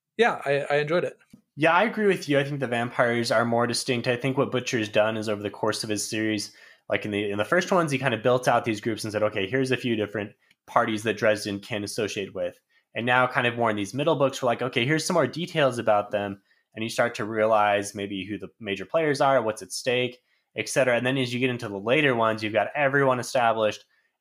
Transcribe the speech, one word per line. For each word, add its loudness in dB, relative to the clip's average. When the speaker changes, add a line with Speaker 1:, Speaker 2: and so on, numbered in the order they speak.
Speaker 1:
yeah, 2
I, 0
I 2
enjoyed 0
it. -6
Speaker 2:
Yeah, 4
I 6
agree 0
with 0
you. 4
I 2
think -6
the -2
vampires 0
are 4
more 2
distinct. -2
I 2
think -2
what 2
Butcher's -2
done 2
is -4
over -2
the -2
course -2
of -6
his -2
series, -2
like -2
in -6
the, -2
in -4
the 2
first 0
ones, 2
he 0
kind 0
of -4
built 2
out 4
these -2
groups -4
and -6
said, 0
"Okay, 0
here's 0
a 2
few -2
different -4
parties 0
that 0
Dresden 0
can -8
associate -6
with." -6
And -4
now 4
kind 0
of 0
more 2
in 0
these -6
middle 0
books, 0
we're 0
like, 0
"Okay, 0
here's 0
some 0
more 4
details -2
about 0
them." -4
And -6
you -4
start 0
to -6
realize 2
maybe -6
who -8
the -12
major -6
players 0
are, 4
what's -2
at -14
stake, -2
et -6
cetera. 2
And 2
then 0
as -2
you -2
get 2
into -4
the -8
later 2
ones, 2
you've -4
got 2
everyone 2
established. 0